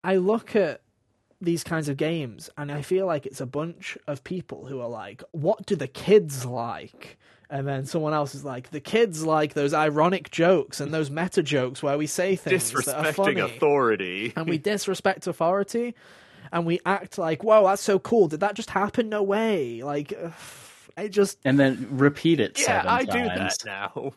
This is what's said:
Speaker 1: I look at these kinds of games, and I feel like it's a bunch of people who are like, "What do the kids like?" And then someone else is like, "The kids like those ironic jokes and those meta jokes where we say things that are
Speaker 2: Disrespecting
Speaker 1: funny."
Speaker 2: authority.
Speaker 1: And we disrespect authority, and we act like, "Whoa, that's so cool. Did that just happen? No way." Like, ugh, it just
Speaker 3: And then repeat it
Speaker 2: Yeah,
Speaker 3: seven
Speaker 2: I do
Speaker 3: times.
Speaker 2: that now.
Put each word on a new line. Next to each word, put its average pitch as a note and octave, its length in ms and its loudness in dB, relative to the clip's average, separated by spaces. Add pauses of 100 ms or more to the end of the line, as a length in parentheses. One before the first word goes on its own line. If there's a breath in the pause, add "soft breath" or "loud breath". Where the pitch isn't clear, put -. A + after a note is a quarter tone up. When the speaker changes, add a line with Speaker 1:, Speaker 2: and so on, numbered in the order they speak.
Speaker 1:
I F#3+ 120 2
look G#3 400 0
at E3+ 260 2 (580)
these E3+ 240 -2
kinds D#3+ 260 -2
of C#3 80 -4
games, D3+ 600 -4
and C#3+ 140 -8
I D3 100 -6
feel F#3 240 0
like D#3 220 -2
it's C3 140 -12
a B2+ 60 -6
bunch D#3 600 -8
of C#3+ 160 -8
people - 440 -10
who C3+ 120 -10
are A#2+ 100 -6
like, A2 420 -12
"What F3 360 -2
do G3+ 80 0
the C#3+ 120 -6
kids D3+ 580 2
like?" A#2 720 -10 (320 soft breath)
And C#3 180 -6
then C3+ 180 -4
someone D#3 280 -2
else D3 220 -2
is C#3 100 -14
like, B2+ 240 -10
"The D3 100 -10
kids F3+ 460 0
like D#3 300 2
those C#3+ 180 2
ironic D#3 560 2
jokes E3+ 500 2
and D3 140 -6
those D#3 160 -2
meta E3 320 0
jokes C3+ 400 0
where C#3+ 160 2
we D3+ 80 0
say F#3 300 0
things E3+ 360 0
that C3 240 -2
are D3+ 160 -2
Speaker 2:
Disrespecting - 40 -6
Speaker 1:
funny." G3 260 2
Speaker 2:
authority. A2+ 920 2
Speaker 1:
And D#3+ 120 -4
we E3 120 -2
disrespect G3 680 -2
authority, G3 680 -2 (560 loud breath)
and E3+ 160 -2
we E3+ 180 0
act F#3+ 320 -2
like, E3 260 -2
"Whoa, G#3+ 220 8
that's G3 160 4
so G3 160 2
cool. G#3 300 4
Did D#3 140 -4
that G3+ 120 0
just A3+ 160 -10
happen? G#3 400 0
No G#3+ 140 -2
way." G3 580 0
Like, D3 320 -6 (100)
ugh, E3 80 -8 (640 loud breath)
it G#3 140 -8
just G3 340 2
Speaker 3:
And C3+ 160 6
then C3 300 4
repeat C#3+ 500 4
it G2+ 200 0
Speaker 2:
Yeah, - 60 0 (180)
Speaker 3:
seven - 40 -2
Speaker 2:
I A#3+ 160 2
do G#3 240 -2
Speaker 3:
times. F#2 300 -2
Speaker 2:
that - 80 -10
now. G2+ 520 -8